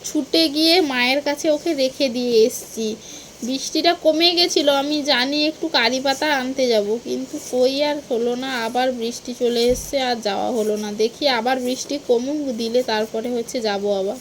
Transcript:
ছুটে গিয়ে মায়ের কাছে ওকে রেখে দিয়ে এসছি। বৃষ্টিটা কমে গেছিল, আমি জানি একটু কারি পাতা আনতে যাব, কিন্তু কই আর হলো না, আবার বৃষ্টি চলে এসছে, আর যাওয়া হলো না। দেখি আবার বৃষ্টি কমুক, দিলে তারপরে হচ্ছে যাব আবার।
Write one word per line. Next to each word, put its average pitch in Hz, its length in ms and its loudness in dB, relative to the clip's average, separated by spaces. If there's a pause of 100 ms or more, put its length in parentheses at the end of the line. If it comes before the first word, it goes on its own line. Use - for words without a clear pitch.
ছুটে 311 440 0
গিয়ে 311 320 2
মায়ের 262 400 0
কাছে 285 300 -2
ওকে 302 200 0 (120)
রেখে 262 260 0
দিয়ে 247 260 0 (120)
এসছি। 226 400 -6 (600)
বৃষ্টিটা 311 460 0 (120)
কমে 320 240 6 (100)
গেছিল, 349 300 2 (140)
আমি 294 200 -2
জানি 269 360 0 (120)
একটু 311 180 -8
কারি 254 320 2
পাতা 269 260 0 (140)
আনতে 262 320 -2
যাব, 214 320 2
কিন্তু 254 320 -6 (140)
কই 254 320 2
আর 294 140 0 (140)
হলো 240 220 0 (100)
না, 269 80 -6 (160)
আবার 254 260 0
বৃষ্টি 240 460 -6
চলে 240 240 2 (100)
এসছে, - 240 -2 (120)
আর 240 80 0 (100)
যাওয়া 202 300 -2
হলো 208 260 0
না। 208 100 -6
দেখি 220 320 -2 (140)
আবার 254 180 0 (100)
বৃষ্টি 254 280 -4 (140)
কমুক, 254 300 0 (220)
দিলে 233 220 2
তারপরে 220 540 -2
হচ্ছে 233 240 -4
যাব 202 240 -2 (160)
আবার। 214 200 -2